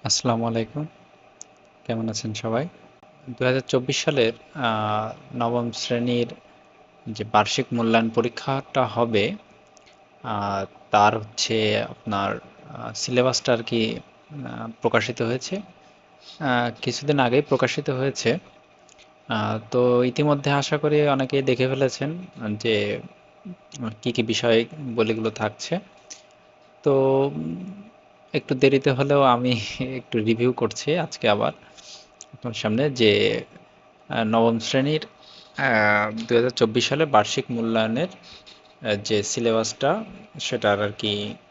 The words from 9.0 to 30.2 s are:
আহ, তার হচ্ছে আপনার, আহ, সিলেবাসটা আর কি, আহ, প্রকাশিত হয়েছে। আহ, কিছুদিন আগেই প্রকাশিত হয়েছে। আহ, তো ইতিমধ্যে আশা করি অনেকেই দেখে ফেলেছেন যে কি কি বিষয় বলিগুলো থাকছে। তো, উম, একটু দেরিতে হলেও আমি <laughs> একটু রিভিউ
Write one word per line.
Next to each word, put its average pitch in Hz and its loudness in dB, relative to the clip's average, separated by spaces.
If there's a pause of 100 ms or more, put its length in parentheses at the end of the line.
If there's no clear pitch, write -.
আহ, 101 -4 (260)
তার 107 6
হচ্ছে 110 -4 (340)
আপনার, 98 -4
আহ, 117 -16
সিলেবাসটা 123 0
আর 117 0
কি, 113 -2
আহ, 120 -14 (120)
প্রকাশিত 117 0
হয়েছে। 127 -4
আহ, - -6
কিছুদিন 143 0
আগেই 127 4
প্রকাশিত - 0
হয়েছে। 131 -2 (920)
আহ, 110 -2 (120)
তো 123 4
ইতিমধ্যে 143 0
আশা 143 0
করি 147 2
অনেকেই 135 0
দেখে 127 2
ফেলেছেন 135 0 (440)
যে 107 0 (1000)
কি 123 -2
কি 117 0
বিষয় 113 2 (160)
বলিগুলো 113 -2
থাকছে। 107 -6 (1040)
তো, 143 4 (420)
উম, 165 -10 (460)
একটু 143 -2
দেরিতে 135 4
হলেও 139 2
আমি 127 4
<laughs> 127 -6
একটু - -4
রিভিউ 117 2